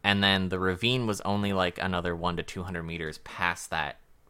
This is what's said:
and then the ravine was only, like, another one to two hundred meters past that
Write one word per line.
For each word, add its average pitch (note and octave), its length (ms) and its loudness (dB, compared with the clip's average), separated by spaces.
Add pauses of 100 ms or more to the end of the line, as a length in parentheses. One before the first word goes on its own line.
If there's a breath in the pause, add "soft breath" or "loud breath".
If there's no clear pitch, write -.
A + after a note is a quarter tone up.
and G2+ 180 4
then G2 280 4
the F#2 100 0
ravine A2+ 480 2
was G#2 140 -2
only, G2+ 320 0
like, F#2 260 0
another F2+ 360 0
one F2 200 -2
to E2+ 80 -2
two F#2 200 -8
hundred F2 200 -6
meters E2 360 -6
past - 520 -2
that D2+ 280 -4 (300)